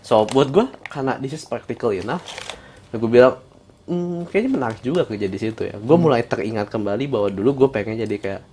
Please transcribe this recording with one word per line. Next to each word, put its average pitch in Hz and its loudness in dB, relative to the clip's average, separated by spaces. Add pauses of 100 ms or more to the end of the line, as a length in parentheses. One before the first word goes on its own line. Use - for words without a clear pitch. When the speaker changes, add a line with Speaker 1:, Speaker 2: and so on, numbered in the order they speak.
Speaker 1:
So, 110 4
buat 135 2
gua, 202 2 (160)
karena 135 -6
this 135 -8
is 151 -12
practical 117 -6
enough, 101 -4 (640)
ya - -10
gua 113 -2
bilang, 123 8 (500)
"Hmm, 175 -4
kayaknya 214 -2
menarik 120 -4
juga 135 -2
kerja 104 -4
di 98 -4
situ 110 -4
ya." - -8
Gua 117 4
Speaker 2:
Hmm. 170 4
Speaker 1:
mulai 131 4
teringat 107 -4
kembali 107 -4
bahwa 110 0
dulu 98 0
gua 135 4
pengen 110 -4
jadi 104 -4
kayak 98 -8 (100)